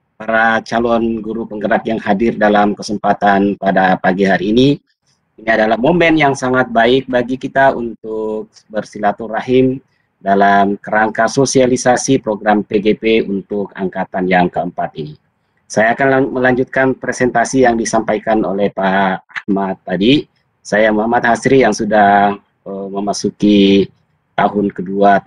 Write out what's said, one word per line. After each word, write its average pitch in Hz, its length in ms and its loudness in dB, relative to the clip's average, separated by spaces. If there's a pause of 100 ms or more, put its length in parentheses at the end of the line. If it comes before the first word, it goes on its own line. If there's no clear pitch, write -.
(160)
para 113 480 0
calon 117 560 0
guru 110 240 -8
penggerak 104 400 -4
yang 113 160 -4
hadir 107 400 -2
dalam 104 320 2
kesempatan 101 880 0
pada 92 400 2
pagi 95 240 0
hari 95 320 0
ini. 139 240 2 (560)
Ini 107 160 -6
adalah 110 240 2
momen 160 400 2
yang 143 160 2
sangat 127 400 -2
baik 123 400 2
bagi 123 240 -2
kita 135 400 0
untuk 110 720 -8 (240)
bersilaturahim 110 1120 -2 (400)
dalam 101 560 2
kerangka 107 480 -2
sosialisasi 127 960 0
program 104 400 0
P 107 160 -2
G 101 160 0
P 110 320 0
untuk 98 480 -6
angkatan 95 560 -6
yang 90 160 2
keempat 85 480 -6
ini. 76 240 -12 (480)
Saya 110 240 0
akan 135 160 0
lang-, 135 240 0
melanjutkan 131 640 0
presentasi 123 720 0
yang 117 80 2
disampaikan 110 720 -2
oleh 101 240 -2
Pak 95 560 -2
Ahmad 98 560 -6
tadi. 101 400 0 (400)
Saya 107 320 0
Muhammad 117 320 0
Hasri 123 400 2
yang 104 80 0
sudah, 101 640 2
eh, 98 480 -14
memasuki 98 1040 2 (480)
tahun 101 320 0
kedua 98 560 2